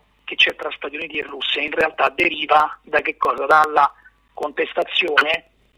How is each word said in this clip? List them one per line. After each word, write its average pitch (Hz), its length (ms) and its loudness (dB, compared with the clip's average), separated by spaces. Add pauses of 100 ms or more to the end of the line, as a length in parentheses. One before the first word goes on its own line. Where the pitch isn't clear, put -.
(240)
che - 120 -10
c'è - 200 2
tra 147 160 -8
Stati 147 240 -12
Uniti 156 240 -8
e 143 40 -6
Russia 139 380 -6
in 151 100 -6
realtà 156 380 2
deriva 151 720 0
da 147 200 0
che 151 140 -4
cosa? 139 300 -2
Dalla 151 480 4 (400)
contestazione 151 1160 -2 (260)